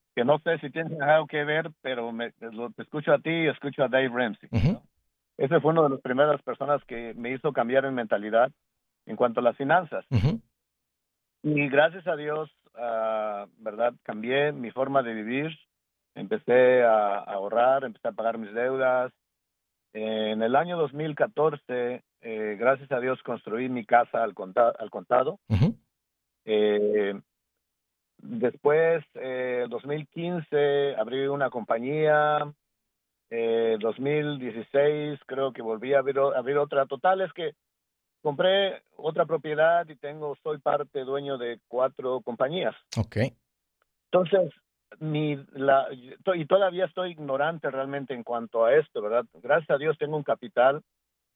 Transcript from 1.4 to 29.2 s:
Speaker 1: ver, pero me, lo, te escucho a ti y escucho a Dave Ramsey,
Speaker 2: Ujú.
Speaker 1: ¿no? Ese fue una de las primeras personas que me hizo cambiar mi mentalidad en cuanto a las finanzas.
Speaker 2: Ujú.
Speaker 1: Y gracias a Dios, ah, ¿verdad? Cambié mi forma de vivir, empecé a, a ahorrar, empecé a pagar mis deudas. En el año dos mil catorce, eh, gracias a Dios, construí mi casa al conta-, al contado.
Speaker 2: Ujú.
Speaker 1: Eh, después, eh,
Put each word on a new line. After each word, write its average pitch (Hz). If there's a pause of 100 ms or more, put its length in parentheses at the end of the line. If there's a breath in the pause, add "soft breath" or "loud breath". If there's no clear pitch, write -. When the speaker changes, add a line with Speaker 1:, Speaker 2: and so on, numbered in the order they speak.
Speaker 1:
ver, 160 (100)
pero 120
me, 113
lo, 113
te 113
escucho 151
a 139
ti 156
y 165
escucho 139
a 123
Dave 131
Ramsey, 120
Speaker 2:
Ujú. 131
Speaker 1:
¿no? - (560)
Ese 147
fue 147
una 165
de 139
las 131
primeras 139
personas 139
que 117
me 120
hizo 139
cambiar 131
mi 135
mentalidad 113 (560)
en 110
cuanto 120
a -
las 117
finanzas. 143
Speaker 2:
Ujú. 127 (1000)
Speaker 1:
Y 147
gracias 160
a 165
Dios, 151 (240)
ah, 110 (100)
¿verdad? 113
Cambié 127
mi 123
forma 135
de 117
vivir, 127 (640)
empecé 123
a, 104
a 104
ahorrar, 120
empecé 117
a 107
pagar 113
mis 107
deudas. 127 (840)
En 110
el 117
año 175
dos 147
mil 151
catorce, 123 (180)
eh, 107
gracias 135
a 123
Dios, 127
construí 120
mi 123
casa 120
al 101
conta-, 104
al 107
contado. 131
Speaker 2:
Ujú. 123 (720)
Speaker 1:
Eh, 104 (1000)
después, 147 (120)
eh, 127